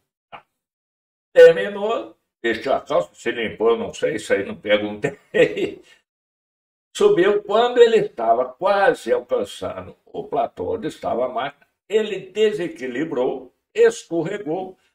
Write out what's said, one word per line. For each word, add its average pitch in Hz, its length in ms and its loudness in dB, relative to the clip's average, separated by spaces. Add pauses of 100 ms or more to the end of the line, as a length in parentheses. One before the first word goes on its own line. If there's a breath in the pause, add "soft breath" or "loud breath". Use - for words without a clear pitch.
(300)
Tá. - 160 -20 (840)
Terminou, 202 840 6 (240)
vestiu 117 320 -4
a - 80 0
calça, - 320 -4
se - 200 -6
limpou, 113 380 -2
eu 117 60 2
não 104 160 -6
sei, - 220 -4
isso 107 180 -6
aí 98 120 0
não 107 100 -10
perguntei. 104 640 -2 (140)
<laughs> - 500 0 (1120 soft breath)
Subiu, 202 460 4
quando 240 360 0
ele 226 200 6
estava - 540 -2
quase 180 600 0
alcançando 120 920 -6
o - 240 -12
platô - 460 -4
onde 147 120 -6
estava 127 400 -6
a - 20 -2
máquina, - 380 -10 (220)
ele 214 420 -4
desequilibrou, 156 1200 -4 (220)
escorregou 185 1040 -2 (160)